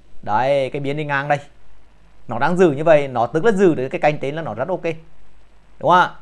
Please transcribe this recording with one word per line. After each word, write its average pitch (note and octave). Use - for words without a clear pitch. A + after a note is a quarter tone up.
Đấy, B2+
cái A2
biến C#3
đi D#3
ngang C#3+
đây. D3
Nó A#2
đang E3+
giữ F3
như C#3
vậy, D3+
nó B2
tức D#3+
là A#3
giữ F#3
được B2+
cái E3+
cạnh D3+
trên C#3
là E3
nó A#2+
rất B2
ok. F3
Đúng -
không F3+
ạ? D#3+